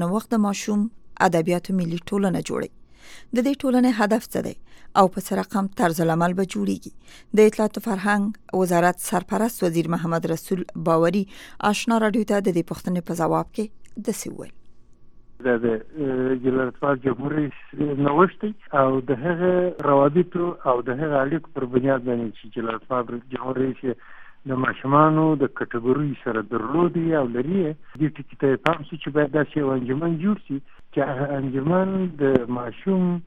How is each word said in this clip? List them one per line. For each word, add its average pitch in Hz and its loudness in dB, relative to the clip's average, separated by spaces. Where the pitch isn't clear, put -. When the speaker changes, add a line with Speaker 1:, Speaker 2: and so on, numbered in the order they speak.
Speaker 1:
نوښت 196 -2
د 220 4
ماشوم 202 0
ادبیاتو 175 2
ملي 170 -2
ټولنه 190 0
جوړوي. - -4
د 240 2
دې 277 2
ټولنې 254 4
هدف 220 2
څه - -4
دی - -8
او 196 8
په 202 -6
څه 185 -2
رقم 196 -2
طرز 170 2
العمل 165 2
به 190 -2
جوړیږي؟ - -4
د - 8
اطلاعات 214 -2
او 208 -8
فرهنګ 202 -2
وزارت 175 2
سرپرست 202 -2
وزیر 165 2
محمد 165 -2
رسول 175 -4
باوري 170 4
آشنا 226 2
راډیو 214 0
ته 202 2
د 202 0
دې 165 2
پوښتنې 175 -4
په 185 -6
ځواب 165 2
کې 214 -4
داسې - -6
وویل. 135 -14
Speaker 2:
دا 123 4
د، 120 2
اه، 131 -2
جلالتمآب 131 0
جمهور 135 -2
رئیس 147 -2
نوښت 170 4
دی 214 -4
او 131 6
د 120 0
هغه 180 2
روابطو 170 4
او 123 4
د 127 -4
هغه 151 0
اړیکو 147 -4
پر 135 -4
بنیاد 131 2
باندې 120 -2
چې - -18
جلالتمآب 113 -4
جمهور 127 -6
رئیس 131 -4
یې 123 -2
د 131 -2
ماشومانو 151 4
د 135 2
کټګورۍ 127 0
سره 110 -2
درلودي 160 0
او 135 2
لري 147 -2
یې. 156 0
دې 151 2
ټکي - -16
ته 143 2
یې 123 2
پام 160 2
شي 170 -10
چې - -10
باید 147 2
داسې 147 0
یو 139 0
انجمن 135 -2
جوړ 208 2
شي 139 -4
چې 151 0
هغه 139 -2
انجمن 156 0
د 127 2
ماشوم 180 -4